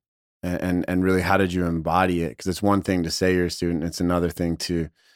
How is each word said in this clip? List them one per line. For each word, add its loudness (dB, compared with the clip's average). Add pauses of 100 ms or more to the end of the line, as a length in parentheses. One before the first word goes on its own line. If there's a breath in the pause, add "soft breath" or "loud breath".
(440)
And, -4
and, -2
and 0
really, 4
how 2
did 2
you 0
embody 0
it? -6
'Cause -8
it's -4
one 4
thing 0
to -4
say 2
you're 2
a -2
student. -2
It's -6
another 2
thing -4
to, -4 (260)